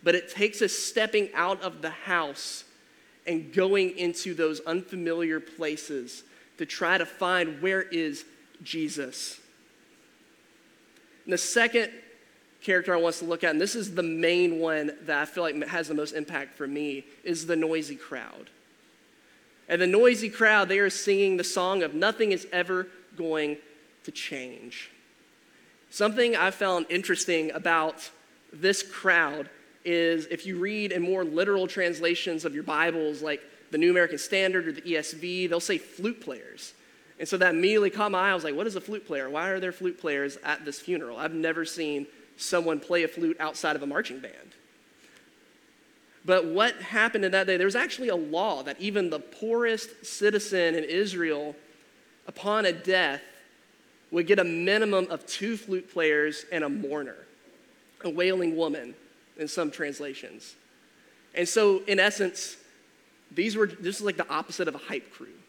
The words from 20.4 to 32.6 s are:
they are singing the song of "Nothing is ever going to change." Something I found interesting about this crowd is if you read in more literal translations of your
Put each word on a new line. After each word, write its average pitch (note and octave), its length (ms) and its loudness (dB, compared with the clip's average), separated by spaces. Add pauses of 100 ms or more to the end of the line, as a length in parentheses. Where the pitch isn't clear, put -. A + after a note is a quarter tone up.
they G3 100 2
are G3+ 120 4
singing G3 460 2
the G3 60 0
song F#3+ 400 0
of D3 120 -2
"Nothing G#3+ 360 2
is F3+ 220 -2
ever F#3 340 0 (300)
going D#3 420 -2 (460)
to - 80 -12
change." B2+ 760 -12 (1000)
Something A3 460 2
I F3+ 160 2
found F#3 380 0
interesting E3+ 600 0
about D#3+ 600 0 (420)
this F#3 320 0
crowd D#3 680 2 (380)
is E3 440 4
if E3 120 -8
you F#3 140 -6
read G#3 320 -2
in F3+ 100 -2
more F#3 220 0
literal F3+ 460 2
translations E3+ 760 0
of D3+ 80 -2
your D3 120 -6